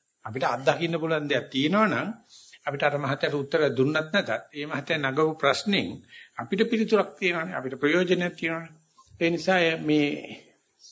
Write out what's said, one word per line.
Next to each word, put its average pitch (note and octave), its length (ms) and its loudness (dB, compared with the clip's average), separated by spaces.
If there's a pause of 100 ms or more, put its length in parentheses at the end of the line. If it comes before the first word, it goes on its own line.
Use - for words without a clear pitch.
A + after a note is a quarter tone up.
(260)
අපිට A2+ 200 -6
අත්දකින්න D3 520 0
පුළුවන් D#3 300 -2
දෙයක් C3 200 0
තියෙනවා F3+ 400 2
නම් C#3+ 200 0 (540)
අපිට C#3+ 220 -4
අර D3 120 2
මහත්තයාට D3 400 -2
උත්තර C#3+ 340 0
දුන්නත් D3+ 400 0
නැතත් D3+ 200 0 (200)
ඒ D3 160 -10
මහත්තයා D3+ 360 -4
නගපු D3 340 2
ප්‍රශ්نين C#3 540 0 (440)
අපිට - 300 -2
පිළිතුරක් G#3+ 500 2
තියෙනවානේ, F3 420 -4
අපිට C3 200 -6
ප්‍රයෝජනයක් F3 600 2
තියෙනවානේ. E3 400 -6 (400)
ඒ E3+ 140 0
නිසා E3+ 300 2 (180)
මේ D3+ 300 2 (840)